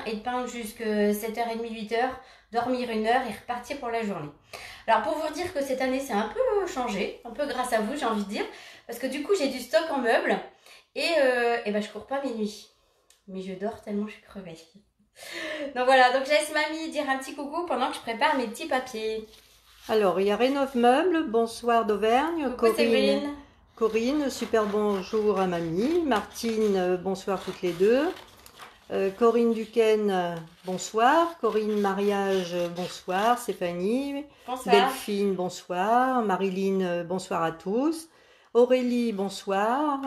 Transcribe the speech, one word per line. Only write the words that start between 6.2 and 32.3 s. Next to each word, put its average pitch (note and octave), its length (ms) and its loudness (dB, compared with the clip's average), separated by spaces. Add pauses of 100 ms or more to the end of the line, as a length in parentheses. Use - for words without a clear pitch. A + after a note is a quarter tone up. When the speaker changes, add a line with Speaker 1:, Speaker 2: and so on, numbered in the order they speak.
Speaker 1:
peu G#4+ 380 0
changé, A3 580 -4
un A#3 60 -12
peu C#4 160 -4
grâce B3 260 -4
à A3 80 4
vous A#3+ 160 -2
j'ai D4 80 -4
envie G#3+ 200 0
de F#3+ 60 -10
dire, D4 140 -4 (420)
parce A#3 120 -10
que C4 80 -4
du C#4+ 160 -4
coup G4+ 160 0
j'ai C#4 100 2
du B3+ 120 -6
stock D#4+ 300 0
en C#4 80 0
meubles. A#3 400 2 (580)
Et, D4 100 -2 (120)
euh, A#3+ 460 4
et G#3 80 -2
ben, G#3 100 0
je - 80 -8
cours G#3 160 -14
pas C#4 180 -4
mes B3 80 -4
nuits. G#3+ 380 -6 (580)
Mais F#3+ 140 -10
je F#3+ 100 -8
dors G3+ 300 -8
tellement G#3 240 -4
je G#3+ 80 -12
suis - 80 -20
crevée. F3 340 -16 (1160)
Donc B3 100 0
voilà, B3+ 280 8
donc C4 120 0
je C#4+ 60 -4
laisse D#4 220 2
mamie D#4 380 -4
dire C#4 180 -4
un C4+ 100 0
petit C#4+ 160 -10
coucou D4 320 -6
pendant C#4 240 0
que - 60 -8
je - 40 -10
prépare C4+ 360 0
mes A#3+ 120 0
petits D#4 180 -10
papiers. A3 600 -4 (600)
Speaker 2:
Alors, G3+ 320 4
il G3 60 2
y G3+ 40 2
a G#3 60 2
Rénov C4+ 380 2
Meubles, D4 540 4
bonsoir A#3 560 2
d'Auvergne. B3 600 2
Speaker 1:
Coucou B3 120 -2
Speaker 2:
Corinne, A3+ 200 4
Speaker 1:
Séverine. C4+ 580 2 (420)
Speaker 2:
Corinne, A#3+ 540 2
super A3 340 0
bonjour G#3 720 0
à F#3+ 80 2
mamie. F3+ 560 0
Martine, G#3+ 760 0
euh, F#3 200 2
bonsoir F#3 480 -4
toutes F#3 180 -8
les F3+ 100 0
deux. A3+ 360 4 (840)
Euh, G3 200 0
Corinne A#3 420 4
Duquesne, G#3+ 580 2
euh, F3 240 0 (300)
bonsoir. A#3+ 760 2
Corinne G#3+ 400 0
Mariage, G3 760 0